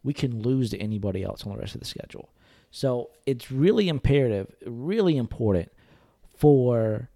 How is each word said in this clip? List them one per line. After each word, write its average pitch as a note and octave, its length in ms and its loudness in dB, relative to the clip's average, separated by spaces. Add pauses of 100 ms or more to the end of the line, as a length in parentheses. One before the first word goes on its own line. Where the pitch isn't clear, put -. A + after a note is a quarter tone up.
we C3+ 100 -4
can A#2+ 300 -4
lose B2+ 280 0
to A2 80 -6
anybody G2+ 440 -4
else G2 240 -8
on G2+ 60 -8
the A2+ 60 -10
rest - 160 -10
of - 60 -12
the - 60 -16
schedule. - 420 -14 (420)
So B2 400 -4 (140)
it's C3+ 280 -4
really F#3+ 360 4
imperative, C3 640 2 (140)
really D#3+ 500 0
important G#2+ 540 0 (680)
for A#2+ 800 4